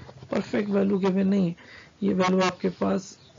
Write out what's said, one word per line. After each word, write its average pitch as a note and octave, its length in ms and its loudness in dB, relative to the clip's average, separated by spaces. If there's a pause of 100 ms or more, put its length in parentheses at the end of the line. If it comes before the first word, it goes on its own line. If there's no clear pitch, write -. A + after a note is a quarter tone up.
(320)
परफेक्ट G#3 380 -2
वैल्यू G3 280 2
गिवन F#3+ 300 2
नहीं G3 200 4
है, E3+ 80 -4 (480)
ये G3 100 2
वैल्यू F#3 260 2
आपके F3+ 300 0
पास F#3+ 480 -4 (220)